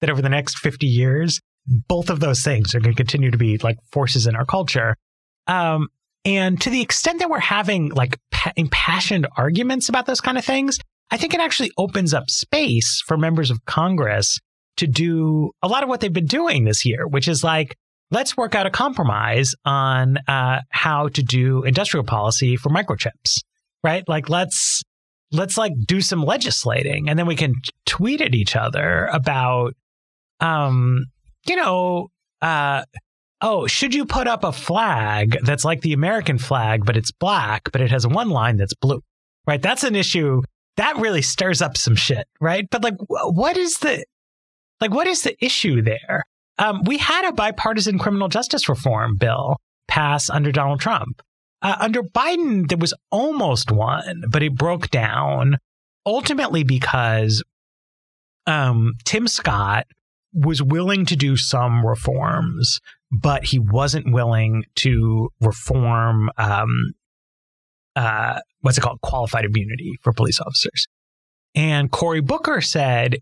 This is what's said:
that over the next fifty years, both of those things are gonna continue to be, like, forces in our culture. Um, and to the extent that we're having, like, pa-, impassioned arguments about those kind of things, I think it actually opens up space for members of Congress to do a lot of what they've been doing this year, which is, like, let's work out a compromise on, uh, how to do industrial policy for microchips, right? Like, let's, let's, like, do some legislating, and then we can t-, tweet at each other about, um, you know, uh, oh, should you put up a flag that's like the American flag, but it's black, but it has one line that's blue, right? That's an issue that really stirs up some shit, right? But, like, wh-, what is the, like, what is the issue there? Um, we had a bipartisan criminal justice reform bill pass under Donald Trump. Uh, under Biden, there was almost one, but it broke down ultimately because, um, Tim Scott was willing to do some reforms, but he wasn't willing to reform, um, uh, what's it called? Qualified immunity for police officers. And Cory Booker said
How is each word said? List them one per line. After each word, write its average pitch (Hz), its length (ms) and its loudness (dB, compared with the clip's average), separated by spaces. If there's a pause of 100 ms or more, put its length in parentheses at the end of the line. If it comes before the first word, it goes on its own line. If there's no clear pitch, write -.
that 147 80 0
over 135 120 0
the 135 80 2
next 139 280 -2
fifty 147 300 -2
years, 131 520 2 (280)
both 170 420 0
of 165 100 0
those 143 220 2
things 117 320 0
are 120 60 2
gonna 117 160 2
continue 131 360 2
to 120 60 2
be, 110 220 2
like, 117 180 0 (140)
forces 131 360 0
in 113 80 0
our 120 100 -2
culture. 131 500 0 (520)
Um, 160 400 0 (380)
and 185 360 2
to - 100 -2
the 254 100 0
extent 339 380 -2
that 349 100 -2
we're 302 100 0
having, 196 500 0
like, 127 280 0 (140)
pa-, - 240 -4
impassioned 165 720 0 (100)
arguments 240 500 0
about 247 200 0
those 262 140 -2
kind 254 160 0
of 247 80 -4
things, 269 340 0 (320)
I 226 60 -4
think 311 160 -4
it 339 60 0
actually 311 380 0
opens 180 360 0
up 131 180 -2
space - 760 0
for 160 120 0
members 160 340 2
of 113 140 -4
Congress 147 760 0 (380)
to 170 100 0
do 156 640 2 (100)
a 180 60 -2
lot 254 160 2
of 262 60 -2
what 247 120 -2
they've 202 100 -2
been 165 140 0
doing 247 400 0
this 107 200 2
year, 110 220 0
which 139 200 0
is, 160 160 0
like, 156 320 0 (360)
let's 254 240 -2
work 226 200 -2
out 196 100 2
a 190 60 -2
compromise 127 800 0 (120)
on, 135 520 2 (100)
uh, 131 420 0
how 147 400 -2
to 139 120 -2
do 127 420 2
industrial 147 400 0
policy 117 520 0
for 120 140 -2
microchips, - 720 -2 (420)
right? 170 240 0
Like, 156 220 -2
let's, - 520 0 (500)
let's, 180 280 0
like, 208 140 0 (120)
do 190 160 2
some 170 220 0
legislating, 147 840 0
and 156 120 2
then 170 80 0
we 165 80 -2
can 139 180 0
t-, 131 160 -8 (160)
tweet 269 360 -2
at 127 120 4
each 107 220 2
other - 580 0
about, 127 640 0 (640)
um, 131 640 2 (420)
you 359 80 0
know, 185 520 0 (340)
uh, 147 420 0 (580)
oh, 202 260 0
should 262 260 -2
you 285 120 0
put 254 220 -2
up 226 160 -2
a 170 80 0
flag 113 920 0
that's 139 200 0
like 156 180 0
the 156 120 0
American 156 460 0
flag, 110 460 0
but 113 120 2
it's 113 140 -2
black, 151 600 -2
but 127 100 0
it 120 100 4
has 123 160 2
one 208 220 0
line 117 280 2
that's 98 160 0
blue, - 280 -2 (440)
right? 147 160 -2
That's 214 220 0
an 240 120 0
issue 151 460 2 (360)
that 285 200 0
really 214 240 0
stirs 185 400 0
up 147 160 -2
some 117 180 2
shit, 107 320 -2 (140)
right? 185 300 0
But, 226 120 -2
like, 226 120 0
wh-, - 400 -4
what 285 200 2
is 349 240 -2
the, 254 240 -2 (800)
like, 220 100 -2
what 294 140 0
is 370 160 -2
the - 220 -4
issue 151 400 0
there? - 400 -2 (340)
Um, 202 260 0
we 262 140 2
had 339 280 0
a 349 60 0
bipartisan 214 680 0
criminal 202 280 0
justice 240 400 -2
reform 113 500 0
bill 131 380 0 (320)
pass 147 420 0
under 147 220 0
Donald 139 300 0
Trump. - 400 -2 (400)
Uh, 196 180 0
under 220 240 0
Biden, 262 640 2
there 175 100 0
was 165 160 0 (180)
almost 214 600 0
one, 139 580 0
but 151 140 2
it 147 140 -2
broke 170 320 -2
down 131 680 0 (480)
ultimately 262 600 0
because, 113 760 0 (1040)
um, 123 480 2 (120)
Tim 220 220 0
Scott 104 580 0 (480)
was 147 280 2
willing 180 440 2
to 175 100 0
do 139 220 2
some 123 480 2
reforms, - 960 0 (320)
but 139 340 0
he 135 140 0
wasn't 127 540 2
willing 113 500 2 (120)
to 113 540 2 (120)
reform, 113 960 2
um, 107 540 0 (1040)
uh, 117 440 -2 (220)
what's 131 160 4
it - 40 0
called? 123 200 -4
Qualified 117 440 -2
immunity 110 560 -4
for 117 120 2
police - 260 0
officers. - 480 -4 (680)
And 151 340 2
Cory 165 320 0
Booker 294 400 0
said 123 600 0